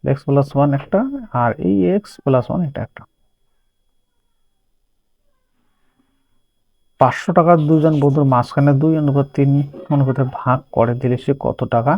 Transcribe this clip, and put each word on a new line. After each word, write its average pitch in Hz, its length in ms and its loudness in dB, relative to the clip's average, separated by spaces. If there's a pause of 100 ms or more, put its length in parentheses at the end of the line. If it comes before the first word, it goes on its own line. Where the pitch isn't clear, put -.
(120)
এক্স 135 160 -4
প্লাস 139 280 2
ওয়ান 143 120 2 (100)
একটা, 185 220 -2 (420)
আর 117 80 2 (180)
এই 202 80 2 (200)
এক্স 208 140 -6 (140)
প্লাস 131 260 0
ওয়ান 185 180 -2
এটা 139 180 -10
একটা। - 160 -20 (4000)
পাঁচশো 131 380 0
টাকার 170 200 4 (100)
দুজন 156 340 4
বন্ধুর 143 320 2
মাঝখানে 139 380 2 (100)
দুই 160 100 2 (100)
অনুপাত 139 340 0
তিন 139 140 2 (420)
অনুপাতে 135 300 0 (160)
ভাগ 127 200 -2 (180)
করে 117 240 2
দিলে 123 240 0
সে 139 80 -2 (120)
কত - 160 -2 (140)
টাকা 120 240 2